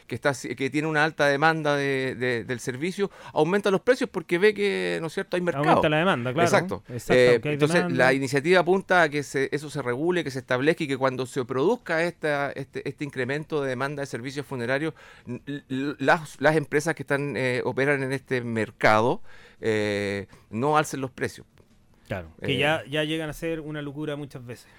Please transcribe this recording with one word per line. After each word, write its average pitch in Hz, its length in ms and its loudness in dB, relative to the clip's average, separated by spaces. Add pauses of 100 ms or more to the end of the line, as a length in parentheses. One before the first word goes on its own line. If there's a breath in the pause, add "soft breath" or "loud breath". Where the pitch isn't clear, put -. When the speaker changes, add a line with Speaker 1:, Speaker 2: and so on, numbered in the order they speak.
Speaker 1:
que - 80 -8
está, 139 180 0
que 131 380 -4
tiene 151 160 0
una 156 160 2
alta 156 240 2
demanda 147 480 4
de, 135 400 0
de, 120 300 -2
del 120 160 -6
servicio, 180 500 -4 (220 loud breath)
aumenta 185 380 2
los 190 100 4
precios - 300 2
porque 175 280 -2
ve 208 160 4
que, 190 460 -2
¿no 165 80 -4
es - 60 -12
cierto?, 190 220 -4
hay 180 60 -2
mercado. 151 260 0
Speaker 2:
Aumenta - 200 6
la 151 100 2
demanda, 143 340 2
claro. 165 140 2
Speaker 1:
Exacto. 160 420 0
Speaker 2:
Exacto, 123 260 -2
Speaker 1:
Eh, 123 280 8
Speaker 2:
que 147 60 -4
hay 151 60 -2
Speaker 1:
entonces, 147 240 4
Speaker 2:
demanda. 131 260 2
Speaker 1:
la 131 80 6
iniciativa 139 480 2
apunta 180 420 4
a 156 60 4
que 143 160 -4
se, 135 260 -2
eso 147 200 -4
se 143 120 -6
regule, 156 400 0
que 147 80 -8
se 131 80 -6
establezca 135 460 2
y - 20 -2
que 135 120 -2
cuando 127 280 0
se 127 180 -4
produzca 165 600 0
esta, 147 480 -2
este, - 360 -8
este 147 160 -8
incremento 143 560 -4
de 135 100 -2
demanda 139 320 -4
de 139 40 -6
servicios 135 400 -8
funerarios, 135 480 -4 (320 soft breath)
n-, 120 200 -10
l-, 139 520 -6
las, 151 420 0
las 151 140 4
empresas 151 400 0
que - 80 -12
están, 143 340 -2
eh, 127 280 0
operando 127 260 0
en 135 220 0
este 131 300 -2
mercado, 117 800 2 (380 soft breath)
eh, 101 640 -2 (240 soft breath)
no 135 260 0
alcen 151 240 -2
los 131 100 -6
precios. - 360 -8 (600)
Speaker 2:
Claro, 90 220 -8 (120)
que 139 140 -4
Speaker 1:
Eh, 127 40 -2
Speaker 2:
ya, 147 300 0
ya 151 160 -4
llegan 156 240 -4
a 147 60 -8
ser 165 260 -6
una 151 220 -10
locura 147 340 -8
muchas 139 300 -12
veces. 117 200 -16 (120)